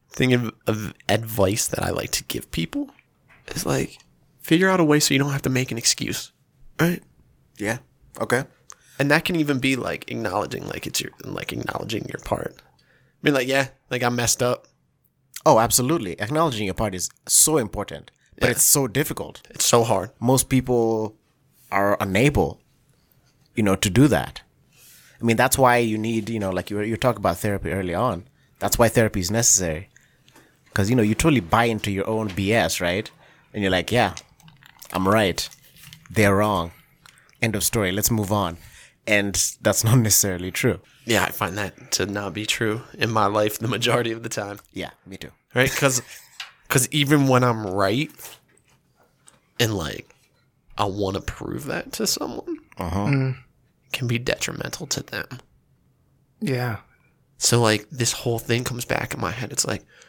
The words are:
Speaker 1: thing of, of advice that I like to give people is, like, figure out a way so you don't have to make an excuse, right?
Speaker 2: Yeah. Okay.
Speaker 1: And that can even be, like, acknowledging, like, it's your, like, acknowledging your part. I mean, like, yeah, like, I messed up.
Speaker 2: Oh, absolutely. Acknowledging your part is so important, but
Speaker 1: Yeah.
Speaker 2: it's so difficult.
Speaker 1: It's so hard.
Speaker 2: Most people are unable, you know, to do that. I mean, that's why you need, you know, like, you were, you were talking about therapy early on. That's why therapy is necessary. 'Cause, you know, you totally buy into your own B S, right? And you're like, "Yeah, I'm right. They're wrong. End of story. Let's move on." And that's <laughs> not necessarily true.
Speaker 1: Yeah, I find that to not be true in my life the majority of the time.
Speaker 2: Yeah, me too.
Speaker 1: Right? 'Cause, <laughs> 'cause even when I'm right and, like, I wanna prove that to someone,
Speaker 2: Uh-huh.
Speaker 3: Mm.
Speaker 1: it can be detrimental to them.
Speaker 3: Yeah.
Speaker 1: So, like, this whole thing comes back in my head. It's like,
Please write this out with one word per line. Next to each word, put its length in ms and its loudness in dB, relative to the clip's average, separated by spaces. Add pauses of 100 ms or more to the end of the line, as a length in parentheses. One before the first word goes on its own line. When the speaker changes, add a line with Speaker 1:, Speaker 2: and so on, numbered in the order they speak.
(120)
Speaker 1:
thing 220 2
of, 180 0 (140)
of 280 -2 (140)
advice 600 0
that 160 -2
I 80 -2
like 200 -4
to 120 -4
give 280 -8
people 380 -4 (600)
is, 160 -8
like, 340 -4 (420)
figure 280 2
out 100 4
a 40 6
way 160 6
so 140 2
you 60 4
don't 140 0
have 100 -4
to 80 0
make 200 0
an 60 -6
excuse, 540 -4 (480)
right? 240 0 (540)
Speaker 2:
Yeah. 200 -4 (420)
Okay. 260 0 (520)
Speaker 1:
And 140 2
that 120 4
can 120 -4
even 240 0
be, 160 2
like, 340 -6
acknowledging, 580 -4
like, 200 -8
it's 120 -4
your, 120 -8 (120)
like, 300 -10
acknowledging 520 -6
your 200 -10
part. 340 -6
I 20 -20 (600)
mean, 140 0
like, 120 0
yeah, 200 0 (240)
like, 100 -4
I 80 2
messed 320 -2
up. 240 -2 (800)
Speaker 2:
Oh, 140 8
absolutely. 600 0
Acknowledging 460 0
your 80 -2
part 220 -2
is 160 -8 (160)
so 320 4
important, 500 -6 (300)
but 80 4
Speaker 1:
Yeah. 60 4
Speaker 2:
it's 100 2
so 240 4
difficult. 640 -4
Speaker 1:
It's 140 -2
so 180 6
hard. 260 0 (100)
Speaker 2:
Most 300 2
people 680 2 (560)
are 300 2
unable, 580 2 (960)
you 80 0
know, 140 4
to 160 0
do 160 6
that. 340 0 (800)
I 60 -8
mean, 100 4
that's 220 2
why 200 6
you 200 0
need, 320 -2
you 100 -4
know, 120 -2
like, 180 -4
you 60 -6
were, 80 -2
you 100 -2
were 40 -4
talking 240 0
about 180 0
therapy 320 -2
early 240 -2
on. 300 -2 (340)
That's 180 -2
why 100 6
therapy 320 2
is 120 -4
necessary. 580 0 (880)
'Cause, 160 0
you 40 4
know, 60 4
you 140 4
totally 240 2
buy 260 2
into 240 -2
your 180 -2
own 200 -2
B 260 -2
S, 260 2
right? 300 -2 (420)
And 120 -4
you're 80 2
like, 200 0
"Yeah, 220 2 (800)
I'm 140 0
right. 420 2 (640)
They're 240 4
wrong. 360 0 (720)
End 140 0
of 80 -2
story. 280 0
Let's 200 -2
move 200 0
on." 260 -2 (500)
And 260 2 (260)
that's 240 2
<laughs> 40 2
not 100 6
necessarily 540 2
true. 300 0 (240)
Speaker 1:
Yeah, 180 2
I 80 -2
find 260 -4
that 360 -8
to 120 0
not 300 -6
be 100 -6
true 360 -2 (120)
in 160 -4
my 160 2
life 320 0
the 100 -4
majority 440 0
of 100 -8
the 80 -10
time. 300 -8 (120)
Speaker 2:
Yeah, 200 -10 (160)
me 100 -18
too. 140 -14 (240)
Speaker 1:
Right? 200 2
'Cause, 280 0 (320)
<laughs> 340 -20
'cause 220 2
even 360 4
when 160 6
I'm 220 0
right 460 0 (1500)
and, 160 2
like, 380 -6 (640)
I 80 2
wanna 360 -2
prove 440 -8
that 280 -8
to 120 -4
someone, 520 -6 (200)
Speaker 2:
Uh-huh. 280 -2
Speaker 3:
Mm. 320 0 (500)
Speaker 1:
it 60 -8
can 140 -6
be 120 -2
detrimental 680 -6
to 140 -4
them. 380 -12 (1000)
Speaker 3:
Yeah. 380 -2 (600)
Speaker 1:
So, 240 4
like, 280 4
this 220 -2
whole 280 -2
thing 240 -2
comes 220 -6
back 280 -4
in 80 -10
my 100 -2
head. 200 -8
It's 140 -2
like, 180 -6 (260)